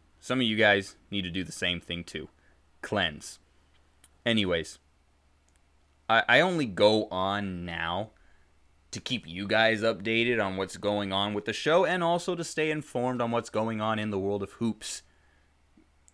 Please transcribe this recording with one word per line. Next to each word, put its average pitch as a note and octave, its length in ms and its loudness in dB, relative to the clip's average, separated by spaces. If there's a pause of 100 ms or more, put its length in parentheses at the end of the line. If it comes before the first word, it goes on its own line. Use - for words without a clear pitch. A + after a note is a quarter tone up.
(200)
Some C3 200 -2
of B2 60 2
you A2 100 0
guys G2+ 400 6 (140)
need G2+ 120 -4
to F2+ 80 -4
do F2+ 140 -4
the D#2+ 80 -12
same F2 280 -2
thing F2 220 -8
too. D#2 260 -10 (520)
Cleanse. E2+ 580 -4 (840)
Anyways, F#2+ 540 0 (1300)
I, A2+ 200 6
I B2 120 8
only E3+ 260 2
go G#2+ 440 4
on F#2+ 560 -2
now E2+ 440 -6 (840)
to - 80 -10
keep A#2+ 260 -8
you F2 200 -8
guys A2 360 2
updated A2+ 600 0
on F#2+ 140 -2
what's F#2+ 220 -4
going G2+ 340 0
on G2+ 220 0
with G#2 100 -4
the A2+ 80 -4
show D#3+ 320 2
and F3 180 0
also E3+ 320 0
to E3+ 100 -6
stay D#3 260 -2
informed B2+ 500 -4
on A#2 120 0
what's A#2 180 -2
going A2 300 -2
on G#2+ 180 0
in G#2+ 120 -2
the G2+ 80 -2
world G2+ 240 -2
of G2 100 -10
hoops. - 500 -6 (1120)